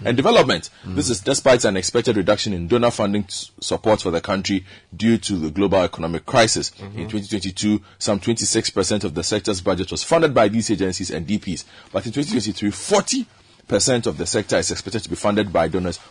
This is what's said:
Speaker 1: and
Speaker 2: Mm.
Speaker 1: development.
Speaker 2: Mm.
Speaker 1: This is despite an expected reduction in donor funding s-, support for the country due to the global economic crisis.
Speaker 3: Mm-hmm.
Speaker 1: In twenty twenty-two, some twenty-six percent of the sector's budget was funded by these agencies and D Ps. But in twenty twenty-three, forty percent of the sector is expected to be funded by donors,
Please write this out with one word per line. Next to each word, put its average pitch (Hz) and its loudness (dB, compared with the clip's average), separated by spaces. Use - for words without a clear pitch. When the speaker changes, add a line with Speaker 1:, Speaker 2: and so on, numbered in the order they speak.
Speaker 1:
and 120 0
Speaker 2:
Mm. - 2
Speaker 1:
development. 135 4
Speaker 2:
Mm. 92 -8
Speaker 1:
This 147 0
is 117 -2
despite 131 4
an 101 2
expected 113 0
reduction 104 2
in 85 -4
donor 120 4
funding 101 0
s-, - -12
support 101 0
for 92 -2
the 82 0
country 95 -2
due 113 4
to 107 -4
the 78 -2
global 95 4
economic 85 -4
crisis. - 2
Speaker 3:
Mm-hmm. 101 -16
Speaker 1:
In 82 -10
twenty 104 -6
twenty-two, 101 0
some 101 0
twenty-six 113 -2
percent 101 0
of 82 -6
the 82 -4
sector's 104 -2
budget 92 -2
was 82 -4
funded 165 2
by 113 6
these 110 0
agencies 95 -2
and - -6
D 107 0
Ps. - -8
But 98 -4
in 117 -6
twenty 151 -4
twenty-three, 104 -2
forty 214 0
percent 117 2
of 76 -4
the - -4
sector - 0
is - 0
expected 98 -6
to - -14
be - -6
funded 104 0
by 82 2
donors, 90 -2